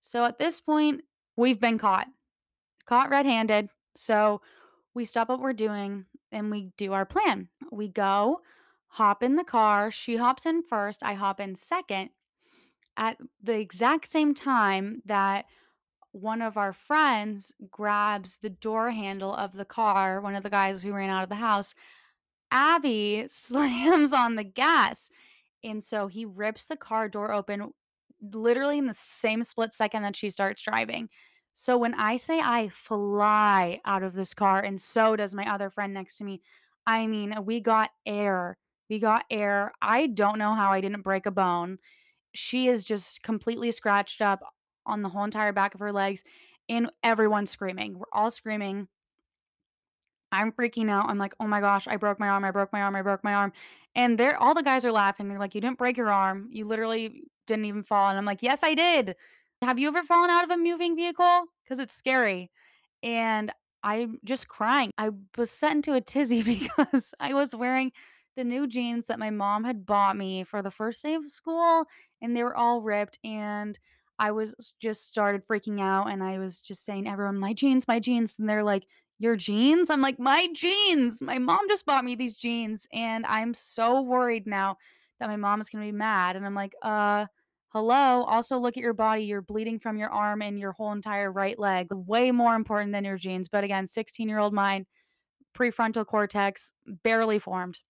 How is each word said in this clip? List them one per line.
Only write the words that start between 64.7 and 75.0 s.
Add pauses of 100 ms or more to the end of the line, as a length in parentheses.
I (260)
was
sent (100)
into
a
tizzy
<laughs>
because
I
was
wearing (440)
the
new
jeans
that
my
mom
had
bought
me
for
the
first
day
of
school, (360)
and
they
were
all
ripped,
and (400)
I
was
s-,
just